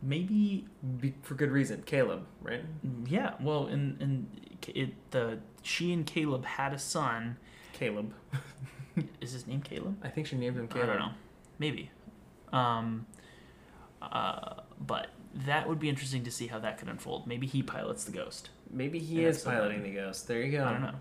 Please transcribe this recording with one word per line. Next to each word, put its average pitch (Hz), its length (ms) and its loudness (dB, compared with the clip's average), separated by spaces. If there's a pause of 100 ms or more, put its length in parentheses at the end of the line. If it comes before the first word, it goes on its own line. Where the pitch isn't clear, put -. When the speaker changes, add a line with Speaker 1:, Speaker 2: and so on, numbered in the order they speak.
Speaker 1:
Maybe 190 680 4 (320)
Speaker 2:
Be-, 135 240 2
for 147 120 -6
good 139 160 4
reason. 131 340 4
Caleb, 104 400 4 (160)
right? 120 220 -4 (420)
Speaker 1:
Yeah, 180 340 2
well, 143 280 2
and, 143 340 0
and - 600 -2
K-, - 120 -10
it, - 380 -2
the, 113 280 2 (240)
she 175 300 2
and 165 120 2
Caleb 143 400 2
had 139 280 0
a 139 60 -4
son. 117 580 0 (360)
Speaker 2:
Caleb. 107 400 -2 (540)
<laughs> - 540 -4
Speaker 1:
Is 127 120 -8
his 123 140 -8
name 135 140 -2
Caleb? - 420 -4
Speaker 2:
I 127 60 -2
think 151 180 -2
she 135 80 -4
named 123 220 2
him 117 140 -2
Speaker 1:
I - 60 -4
don't 120 80 4
Speaker 2:
Caleb. 117 140 4
Speaker 1:
know. 90 100 0 (500)
Maybe. 147 300 0 (640)
Um, 117 540 2 (920)
uh, - 600 -2 (180)
but - 280 -2 (260)
that 143 340 2
would 160 120 2
be 151 100 2
interesting 135 340 0
to 120 80 -4
see 120 160 -4
how 110 120 -4
that 110 180 -2
could 117 100 -8
unfold. - 400 -6
Maybe 123 200 -2
he 135 160 2
pilots - 420 -4
the - 60 -8
Ghost - 380 -6 (220)
Speaker 2:
Maybe 143 280 -2
he 160 240 0
Speaker 1:
in - 60 8
Speaker 2:
is 151 80 6
Speaker 1:
episode 127 140 -2
Speaker 2:
piloting 104 320 4
Speaker 1:
nine. 98 120 -4
Speaker 2:
the 101 60 -2
Ghost. 95 260 -6
There 117 140 2
you 139 100 2
go. 143 140 2
Speaker 1:
I 120 80 4
don't 127 100 0
know. - 180 -2